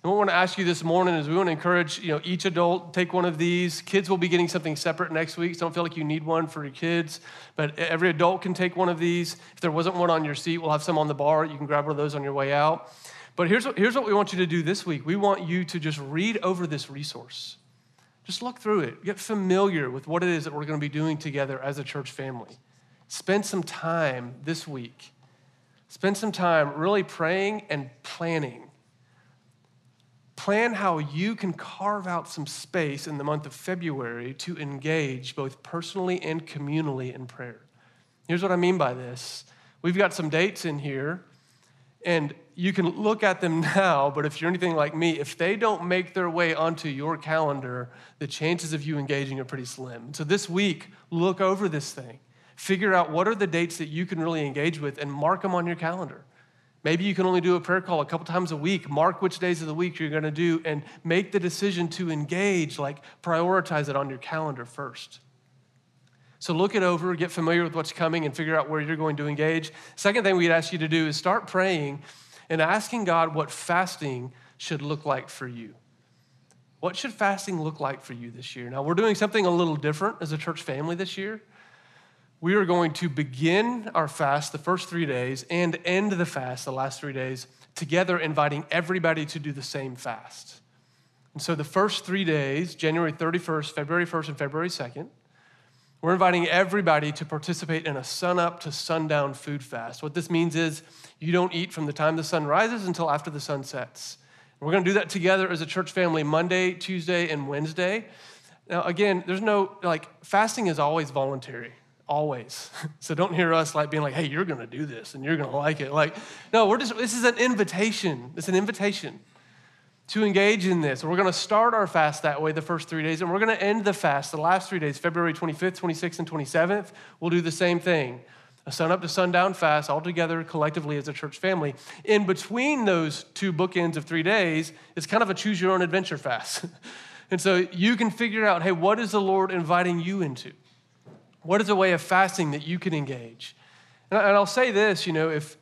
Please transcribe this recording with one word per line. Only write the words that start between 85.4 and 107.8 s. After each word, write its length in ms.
and 360
end 260
the 160
fast 380
the 80
last 260
three 140
days 340
together, 420
inviting 500
everybody 580
to 120
do 140
the 100
same 320
fast. 640
And 60
so 140
the 80
first 420
three 200
days, 500
January 380
thirty-first, 640
February 300
first, 220
and 80
February 340
second, 400
we're 140
inviting 340
everybody 640
to 120
participate 640
in 100
a 60
sun-up 600
to 100
sundown 600
food 280
fast. 400
What 120
this 140
means 280
is 260
you 100
don't 240
eat 180
from 140
the 60
time 240
the 80
sun 200
rises 440
until 200
after 220
the 80
sun 240
sets. 560
And 80
we're 60
gonna 120
do 100
that 140
together 400
as 120
a 60
church 260
family 320
Monday, 480
Tuesday, 560
and 180
Wednesday. 600